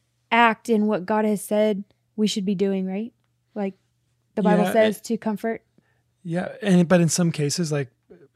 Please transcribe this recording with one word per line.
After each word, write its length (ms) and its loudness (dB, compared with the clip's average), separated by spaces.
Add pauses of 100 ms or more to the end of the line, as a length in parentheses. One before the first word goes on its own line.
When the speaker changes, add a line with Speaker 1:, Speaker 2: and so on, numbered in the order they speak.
(320)
Speaker 1:
act 380 2
in 180 2
what 180 -2
God 200 0
has 180 -2
said 400 0 (320)
we 120 0
should 180 -4
be 100 -2
doing, 300 -2
right? 280 -8 (420)
Like 200 -6 (600)
the 80 -2
Bible 220 4
Speaker 2:
Yeah, 80 -2
Speaker 1:
says 240 2
Speaker 2:
it 80 -20
Speaker 1:
to 120 -4
comfort. 460 -6 (600)
Speaker 2:
Yeah, 380 -6
and, 260 4
but 140 4
in 80 2
some 220 0
cases, 400 -4
like, 180 -4 (460)